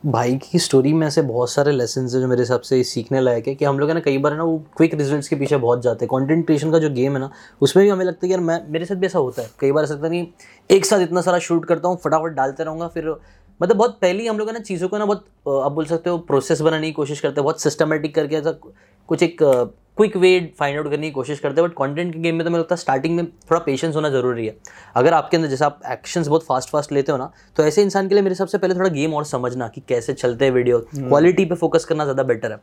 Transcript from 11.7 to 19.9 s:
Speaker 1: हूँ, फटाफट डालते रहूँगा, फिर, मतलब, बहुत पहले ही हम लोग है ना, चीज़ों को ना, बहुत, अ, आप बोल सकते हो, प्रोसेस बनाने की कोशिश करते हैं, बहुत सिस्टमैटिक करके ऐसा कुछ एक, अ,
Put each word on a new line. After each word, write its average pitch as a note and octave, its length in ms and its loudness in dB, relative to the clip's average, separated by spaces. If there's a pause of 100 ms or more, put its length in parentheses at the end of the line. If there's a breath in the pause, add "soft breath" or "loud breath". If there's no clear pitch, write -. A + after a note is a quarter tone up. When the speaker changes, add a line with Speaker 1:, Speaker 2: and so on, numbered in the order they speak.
Speaker 1:
हूँ, F3+ 100 -2
फटाफट D#3+ 320 0
डालते C3+ 340 -4
रहूँगा, D#3+ 240 -6
फिर, D#3+ 280 -6 (460 soft breath)
मतलब, F#3 160 2
बहुत A#3+ 240 2
पहले F#3+ 200 0
ही A#3 60 -4
हम A3 100 -2
लोग G#3+ 100 -4
है A3+ 60 -6
ना, A#3 60 -8
चीज़ों F#3 300 -6
को G#3 80 -4
ना, G#3 80 -2
बहुत, G3+ 200 -2 (220)
अ, C#3 40 -2 (140)
आप C#3+ 60 0
बोल D#3 140 -2
सकते E3 240 -2
हो, F3 80 0
प्रोसेस D3 440 0
बनाने D#3 260 2
की D#3 60 -6
कोशिश D3 260 -4
करते C#3 140 -2
हैं, C#3+ 100 -2
बहुत D#3 180 -2
सिस्टमैटिक D3+ 540 -2
करके D3+ 200 -2
ऐसा D#3 160 -2 (560 soft breath)
कुछ D#3+ 160 0
एक, E3 200 0
अ, B2+ 220 4 (320)